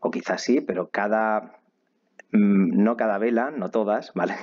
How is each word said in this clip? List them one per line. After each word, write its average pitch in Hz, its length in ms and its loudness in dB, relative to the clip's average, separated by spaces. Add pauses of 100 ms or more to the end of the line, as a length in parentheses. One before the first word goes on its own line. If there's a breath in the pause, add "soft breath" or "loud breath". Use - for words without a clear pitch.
o - 100 -4
quizás - 320 -6
sí, 127 180 2
pero 90 300 -4
cada, 107 720 -2 (720)
mm, 98 500 4
no 113 140 2
cada 110 220 -2
vela, 120 340 0
no 98 180 -6
todas, 107 420 -2
<laughs> - 40 -8
¿vale? 92 260 -4